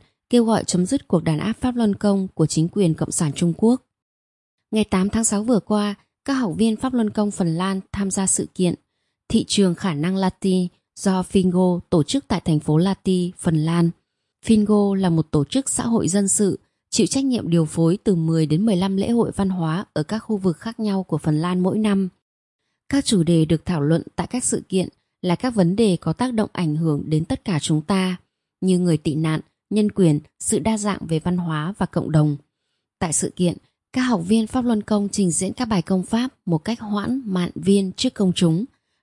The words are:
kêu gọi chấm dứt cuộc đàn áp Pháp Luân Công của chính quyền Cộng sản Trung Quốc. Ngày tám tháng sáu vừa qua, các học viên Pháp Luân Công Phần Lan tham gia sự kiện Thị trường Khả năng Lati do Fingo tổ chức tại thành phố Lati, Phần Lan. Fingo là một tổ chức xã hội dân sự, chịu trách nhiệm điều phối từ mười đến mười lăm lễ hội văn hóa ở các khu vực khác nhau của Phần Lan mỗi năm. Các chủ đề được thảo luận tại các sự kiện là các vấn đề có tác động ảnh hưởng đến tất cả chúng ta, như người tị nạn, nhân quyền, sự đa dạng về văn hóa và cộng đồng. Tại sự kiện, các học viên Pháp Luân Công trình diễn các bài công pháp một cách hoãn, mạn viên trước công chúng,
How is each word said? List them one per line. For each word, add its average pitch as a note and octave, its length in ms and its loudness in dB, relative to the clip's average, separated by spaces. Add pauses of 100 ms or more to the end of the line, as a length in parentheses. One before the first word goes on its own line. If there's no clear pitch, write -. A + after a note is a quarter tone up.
(300)
kêu A#3+ 160 4
gọi A3 180 0
chấm F3+ 220 0
dứt C#4 220 -4
cuộc E3 160 2
đàn D#3 160 0
áp A3+ 140 -2
Pháp B3 220 -4
Luân G#3+ 200 0
Công G3 380 0
của D#3+ 120 0
chính D#3+ 240 0
quyền F3+ 240 2
Cộng - 180 -4
sản D3+ 240 -2
Trung E3+ 220 0
Quốc. A#3+ 240 2 (880)
Ngày G#3+ 120 2
tám G3 260 0
tháng A3+ 140 -2
sáu G#3 200 0
vừa A3+ 160 2
qua, G#3 360 -2 (300)
các C#4 80 -2
học A#3+ 240 -2
viên A3 180 2
Pháp C4 180 -4
Luân A3+ 160 2
Công G3+ 220 -2
Phần E3+ 240 0
Lan F#3+ 240 -2 (120)
tham G3 200 -4
gia F#3+ 160 -2
sự - 280 -2
kiện F3+ 200 2 (540)
Thị A3+ 180 2
trường F#3 280 2
Khả F#3 180 -4
năng E3 220 -2
Lati F#3 540 0 (300)
do F#3+ 220 0
Fingo F#3 580 2 (100)
tổ E3 140 4
chức - 240 -4
tại F3+ 180 -2
thành D#3 140 2
phố D3+ 180 0
Lati, F#3 600 0
Phần E3 200 0
Lan. E3+ 320 2 (560)
Fingo G#3 480 4
là F#3+ 160 0
một D#3+ 220 0
tổ D3 140 2
chức - 240 -4
xã - 180 -2
hội A3+ 200 0
dân G3 200 0
sự, F#3+ 320 0 (300)
chịu F#3+ 180 2
trách C4+ 180 -2
nhiệm A#3+ 240 -2
điều E3 160 2
phối E3 380 0
từ G3 120 2
mười D#3+ 300 0
đến D#3 200 0
mười G#3+ 100 2
lăm F#3+ 220 -2
lễ G3 120 -2
hội A#3 260 0
văn G3+ 140 0
hóa F3 440 -4
ở D#3 100 -2
các G#3+ 160 -6
khu A3 180 -6
vực F#3 200 -2
khác A3+ 220 -10
nhau G3 240 -2
của D#3+ 140 -4
Phần D3+ 240 0
Lan F3+ 180 -2
mỗi F#3 180 0
năm. G3 320 0 (800)
Các C#4 160 0
chủ F3+ 180 2
đề D#3+ 220 4
được D#3+ 200 0
thảo E3+ 160 -2
luận D#3 200 2 (140)
tại F3 120 -6
các B3 160 -8
sự - 260 -2
kiện F3+ 200 0 (320)
là F3+ 140 0
các B3+ 200 -4
vấn F3+ 200 4
đề G3+ 260 2
có D#3+ 120 -2
tác B3+ 200 -4
động G#3+ 200 0
ảnh D#3 220 -2
hưởng D#3 300 0
đến D#3 200 0
tất - 200 -6
cả E3 140 0
chúng D#3 220 0
ta, F#3+ 360 -2 (440)
như F#3 180 2
người F3 180 2
tị D3+ 180 -4
nạn, D#3 240 0 (300)
nhân G#3 220 0
quyền, D#3+ 280 4 (200)
sự - 200 0
đa A3 180 -2
dạng G3+ 300 -4
về D#3+ 120 0
văn F3+ 180 -2
hóa E3 400 -4
và F#3+ 80 0
cộng - 260 -4
đồng. D3+ 260 2 (640)
Tại E3 140 -4
sự - 220 -2
kiện, F3+ 220 0 (360)
các B3+ 80 0
học A#3+ 260 0
viên A3 200 2
Pháp B3+ 180 -2
Luân A3 160 0
Công G3+ 280 0
trình F#3+ 220 0
diễn F#3 220 -2
các B3 120 -6
bài G#3+ 160 0
công F#3 220 0
pháp A#3+ 300 -4 (120)
một E3 120 0
cách A3+ 220 -6
hoãn, G#3+ 460 -4
mạn F3+ 300 -2
viên F#3+ 360 2
trước - 220 -4
công F#3 220 0
chúng, E3+ 300 2 (380)